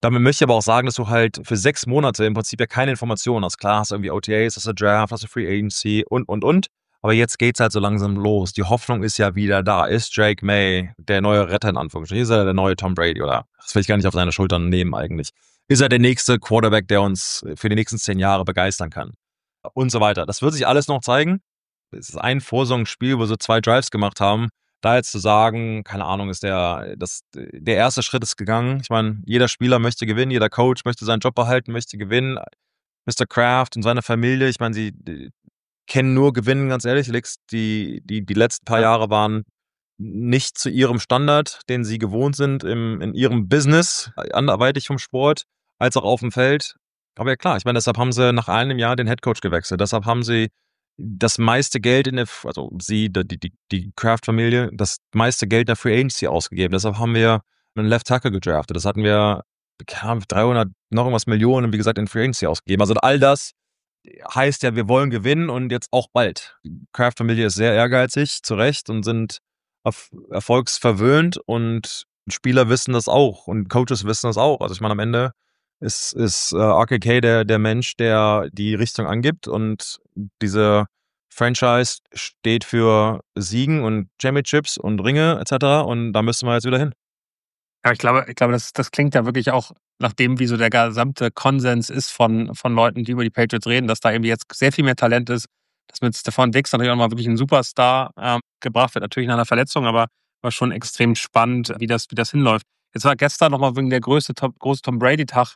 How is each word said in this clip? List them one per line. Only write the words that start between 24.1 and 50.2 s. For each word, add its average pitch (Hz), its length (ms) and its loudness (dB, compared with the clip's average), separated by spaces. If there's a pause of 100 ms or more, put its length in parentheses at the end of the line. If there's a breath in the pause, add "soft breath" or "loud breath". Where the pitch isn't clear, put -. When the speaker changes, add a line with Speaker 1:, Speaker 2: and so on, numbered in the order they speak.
Speaker 1:
haben. 107 300 0 (320)
Da 117 160 4
jetzt - 160 -2
zu 104 60 -6
sagen, 110 680 0
keine 98 180 -8
Ahnung, 98 260 -4
ist 92 140 -8
der, 87 540 -4
das, - 240 -10 (120)
der 78 440 -4
erste 120 260 0
Schritt 127 180 -4
ist - 140 -6
gegangen. 120 460 -2
Ich - 80 -14
meine, 110 360 -2
jeder 120 220 2
Spieler 123 320 2
möchte 117 260 -2
gewinnen, 113 240 0
jeder 110 200 2
Coach 123 340 2
möchte 120 220 -4
seinen 113 160 0
Job 131 140 -2
behalten, 120 360 0
möchte 117 260 -10
gewinnen. 120 400 -2 (680)
Mister 120 200 -2
Kraft 123 520 0
und 110 60 -6
seine 120 180 0
Familie, 127 480 0
ich 120 100 -4
meine, 113 140 -2
sie, 107 160 -4 (180)
äh, 67 220 -12 (580)
kennen 131 260 2
nur 135 200 4
Gewinnen, 131 340 0
ganz 127 160 -4
ehrlich. 131 240 0
Legst 120 320 -6 (120)
die, 107 520 -4
die, 104 220 -6
die 104 80 -6
letzten 113 320 2
paar 113 160 2
Speaker 2:
Ja. 113 100 6
Speaker 1:
Jahre 110 180 0
waren 107 340 0 (540)
nicht 117 600 -2
zu - 120 -4
ihrem 120 300 2
Standard, 147 680 0
den 123 160 -2
sie 110 120 -4
gewohnt 113 380 -2
sind 139 300 -2
im, 113 340 -4
in 92 140 -6
ihrem 117 340 2
Business, 147 640 2 (220)
anderweitig 127 540 0
vom 139 120 -4
Sport, 143 440 0 (360)
als 127 160 2
auch 113 80 2
auf 117 160 0
dem 117 140 -6
Feld. 135 420 0 (400)
Aber 120 140 -4
ja 131 80 0
klar, 170 180 0
ich 95 80 -6
meine, 120 140 0
deshalb 113 200 0
haben 123 140 0
sie 123 220 4
nach 117 160 0
einem 123 300 0
Jahr 120 180 0
den 120 100 -2
Headcoach 113 320 -2
gewechselt. 85 400 -2
Deshalb 101 260 -2
haben 117 180 0